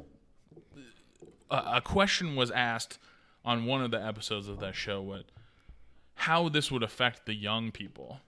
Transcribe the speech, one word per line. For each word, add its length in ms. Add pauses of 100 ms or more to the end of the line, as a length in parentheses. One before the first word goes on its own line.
(1500)
a, 60 (200)
a 40
question 560
was 140
asked 480 (440)
on 220
one 180
of 80
the 140
episodes 440
of 120
that 140
show, 260
what, 240 (880)
how 360
this 200
would 120
affect 420
the 100
young 360
people. 580